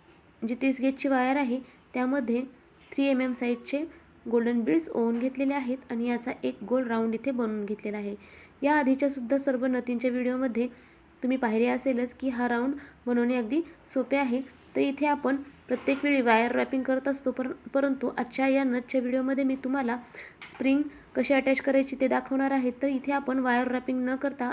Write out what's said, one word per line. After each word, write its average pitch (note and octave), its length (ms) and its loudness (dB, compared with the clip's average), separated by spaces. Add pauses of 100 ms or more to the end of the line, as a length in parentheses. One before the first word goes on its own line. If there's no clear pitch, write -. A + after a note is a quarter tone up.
(420)
जी A3+ 200 -4
तीस C4 200 2
गेजची C4+ 280 0
वायर C4 280 2
आहे C4 220 0 (340)
त्यामध्ये B3+ 480 0 (500)
थ्री C#4 140 0
एम C4 160 2
एम B3+ 120 0
साईजचे B3 500 -2 (420)
गोल्डन A#3 360 2
बीड्स D#4+ 280 2
ओवून A#3 300 0
घेतलेले C4 340 0
आहेत C4 380 -4
आणि A#3 160 -2
याचा A#3+ 240 -2 (120)
एक B3+ 200 -4
गोल A#3+ 240 0
राऊंड A3+ 280 0
इथे A#3 160 -4
बनवून G#3+ 340 -2
घेतलेला G#3 320 -6
आहे. G3+ 180 -8 (460)
या C#4+ 140 4
आधीच्या C#4 340 2
सुद्धा C4+ 280 -2
सर्व C4 280 0
नथींच्या B3 460 0
व्हिडिओमध्ये B3 560 0 (560)
तुम्ही B3+ 140 2
पाहिले A3+ 300 2
असेलच B3+ 460 0
की C4 160 -6
हा A#3+ 200 0
राऊंड A#3+ 240 0 (320)
बनवणे A#3+ 320 2
अगदी B3 240 0 (320)
सोपे C4+ 240 0
आहे. C4 240 0 (340)
तर C4+ 60 2
इथे C#4 240 0
आपण C#4+ 300 0 (320)
प्रत्येक C4+ 360 0
वेळी C#4+ 180 4
वायर A#3 300 4
रॅपिंग B3+ 320 0
करत C4 240 0
असतो, C4+ 240 -2
पर-, C4 200 -4 (220)
परंतु C4+ 360 2
आजच्या C4 380 -2
या C4+ 160 4
नथच्या B3 380 0
व्हिडिओमध्ये C4 420 0
मी C4 200 2
तुम्हाला B3+ 340 0 (540)
स्प्रिंग C4+ 300 2 (340)
कशी B3+ 180 2
अटॅच C4+ 280 2
करायची C4+ 400 2
ते C4 60 4
दाखवणार C4 440 0
आहे. B3+ 200 0
तर B3 160 -2
इथे C4 240 -2
आपण C#4 280 0
वायर B3+ 280 2
रॅपिंग B3+ 380 -2
न B3+ 100 0
करता C4+ 380 -4